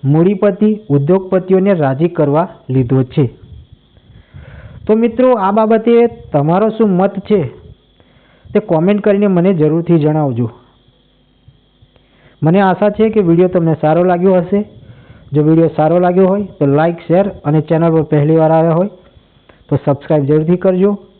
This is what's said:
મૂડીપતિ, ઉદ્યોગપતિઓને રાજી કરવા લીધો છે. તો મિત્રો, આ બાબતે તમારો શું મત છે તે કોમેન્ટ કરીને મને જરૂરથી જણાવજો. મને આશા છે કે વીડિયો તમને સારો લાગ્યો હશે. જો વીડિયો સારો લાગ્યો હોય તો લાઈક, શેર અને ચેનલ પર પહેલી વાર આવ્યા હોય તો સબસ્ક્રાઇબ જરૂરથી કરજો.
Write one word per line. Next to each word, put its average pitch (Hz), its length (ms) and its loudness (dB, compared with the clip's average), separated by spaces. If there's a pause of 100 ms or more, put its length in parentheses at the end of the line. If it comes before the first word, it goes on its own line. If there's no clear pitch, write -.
મૂડીપતિ, 202 840 0
ઉદ્યોગપતિઓને 185 840 0
રાજી 147 340 -2
કરવા 156 400 -2 (200)
લીધો 131 340 0
છે. 127 240 -2 (1600)
તો 214 100 2
મિત્રો, 233 380 0
આ 196 180 -2
બાબતે 220 400 0 (400)
તમારો 165 360 0
શું 214 220 0
મત 196 280 -2 (100)
છે 208 120 2 (1040)
તે - 160 -4
કોમેન્ટ 185 440 0
કરીને 208 220 0
મને 185 280 2
જરૂરથી 165 440 0
જણાવજો. 147 480 -2 (2000)
મને 165 180 2
આશા 196 300 0
છે 214 200 -2
કે 214 100 0
વીડિયો 175 280 2
તમને 165 320 0
સારો 156 240 0
લાગ્યો 180 300 2
હશે. 180 260 0 (720)
જો 143 100 0
વીડિયો 160 340 2
સારો 156 220 2
લાગ્યો 180 280 2
હોય 202 180 0 (140)
તો 147 80 0
લાઈક, 156 400 0
શેર 185 200 2 (180)
અને 151 160 0
ચેનલ 165 340 0
પર 160 80 2
પહેલી 151 340 0
વાર 160 160 2
આવ્યા 160 280 2
હોય 202 100 -2 (800)
તો 147 80 -2
સબસ્ક્રાઇબ 147 480 -2
જરૂરથી 156 320 0
કરજો. 190 360 0 (280)